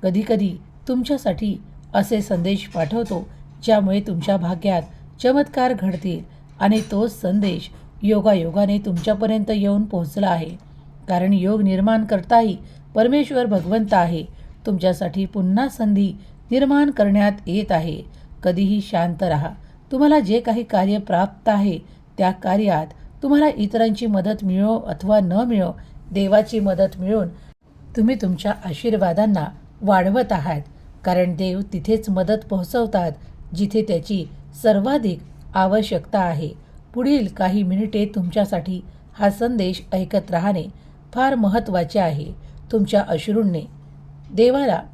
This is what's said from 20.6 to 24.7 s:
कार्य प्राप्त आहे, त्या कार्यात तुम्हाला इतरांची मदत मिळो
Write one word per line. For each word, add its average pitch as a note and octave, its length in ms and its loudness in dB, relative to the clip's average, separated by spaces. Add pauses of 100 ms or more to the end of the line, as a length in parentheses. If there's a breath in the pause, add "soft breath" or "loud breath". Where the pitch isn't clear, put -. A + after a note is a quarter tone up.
कार्य G3+ 340 0
प्राप्त G3+ 520 -2
आहे, G3+ 280 2 (400 loud breath)
त्या F#3 140 2
कार्यात F#3+ 560 0 (360 soft breath)
तुम्हाला D4 240 4
इतरांची A3 580 0
मदत G#3 380 0
मिळो G3+ 360 0